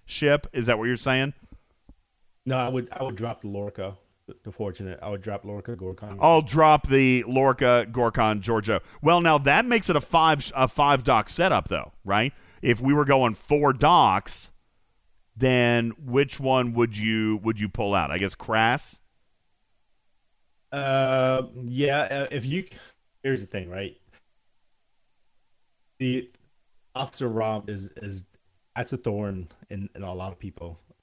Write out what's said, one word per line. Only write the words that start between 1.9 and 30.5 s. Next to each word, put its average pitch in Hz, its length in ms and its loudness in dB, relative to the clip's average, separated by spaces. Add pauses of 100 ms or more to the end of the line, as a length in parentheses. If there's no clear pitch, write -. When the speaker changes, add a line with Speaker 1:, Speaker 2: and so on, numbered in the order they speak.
Speaker 2:
No, 131 100 -2
I 123 140 -2
would, 127 240 -4
I 131 100 -8
would 131 140 -8
drop 113 240 -8
the 104 80 -10
Lorca, 101 480 -10 (280)
the, - 200 -20
the 104 80 -14
Fortunate. 95 480 -10
I - 80 -12
would 101 120 -8
drop 101 220 -10
Lorca, 104 320 -12
Gorkon. 95 460 -12
Speaker 1:
I'll 160 220 6
drop 151 440 4
the 131 400 4
Lorca, 123 640 4
Gorkon, 113 480 2
Giorgio. 104 400 -2 (220)
Well, 165 180 4
now 165 200 4
that 143 260 2
makes 240 240 0
it 165 80 4
a 139 40 -2
five, 160 540 2
a 131 140 2
five 143 340 2
dock 113 240 2
setup, 160 400 0
though, - 240 -6 (140)
right? 104 260 0 (300)
If 120 180 2
we 131 140 2
were 147 100 4
going 131 300 4
four 147 400 2
docks, 127 800 2 (840)
then 120 640 2
which 135 400 -2
one 131 340 0
would 117 240 0
you, 110 460 0
would 110 160 -2
you 104 80 -4
pull 101 260 -4
out? 80 180 0
I 82 60 -4
guess 95 180 -4
Crass? 113 640 -2 (1700)
Speaker 2:
Uh, 135 720 0 (200)
yeah. 135 360 -2
Uh, 139 320 -4
if 135 140 -6
you, 165 180 -4 (600)
here's 131 180 -2
the 98 60 -16
thing, 92 220 -10
right? 95 280 -10 (2000)
The 127 320 -4 (640)
Officer - 360 -8
Rom 110 380 -2
is, 98 220 -10 (120)
is, 98 240 -12 (500)
that's 107 160 -8
a 131 60 -6
thorn 101 500 -6 (220)
in, 101 260 -10
in 98 80 -14
a 92 100 -10
lot 92 200 -10
of 90 40 -20
people. 85 400 -16 (260)